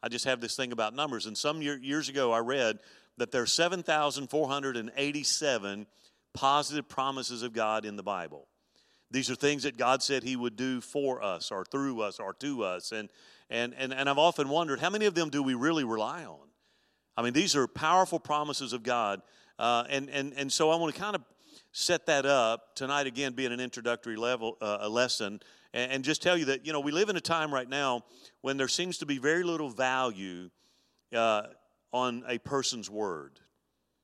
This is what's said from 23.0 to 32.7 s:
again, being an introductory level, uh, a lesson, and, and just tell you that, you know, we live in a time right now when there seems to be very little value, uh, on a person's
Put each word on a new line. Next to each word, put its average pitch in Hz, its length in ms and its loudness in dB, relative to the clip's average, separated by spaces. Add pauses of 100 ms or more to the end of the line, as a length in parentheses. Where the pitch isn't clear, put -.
again, 131 280 -4
being 123 180 -2
an 123 80 -4
introductory 120 560 -4
level, 113 460 0
uh, 104 180 0
a 107 80 -2
lesson, 110 520 0 (340)
and, 123 180 -2
and 135 120 -2
just 147 180 0
tell 180 160 4
you 151 80 -2
that, 131 180 0
you 156 80 -6
know, 151 80 0
we 143 120 -2
live 202 180 2
in 190 60 0
a 160 40 -4
time 156 320 0
right 127 160 -2
now 135 360 0 (360)
when 135 160 0
there 131 120 2
seems 175 300 -2
to 165 80 -8
be 143 120 0
very 156 240 4
little 165 260 -2
value, 104 800 -2 (640)
uh, 113 280 4 (500)
on 123 340 0
a 123 120 -2
person's 127 500 -4